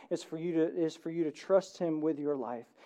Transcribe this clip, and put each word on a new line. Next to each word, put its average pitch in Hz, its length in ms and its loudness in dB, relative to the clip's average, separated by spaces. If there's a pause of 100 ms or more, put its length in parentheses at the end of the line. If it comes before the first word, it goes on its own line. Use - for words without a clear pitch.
is 170 140 -2
for - 160 -10
you 170 160 -2
to, 160 220 4
is 160 180 2
for - 160 -10
you 165 140 0
to 147 80 -2
trust - 460 2
him 160 220 -2
with 151 200 0
your 147 160 0
life. 120 300 -6 (200)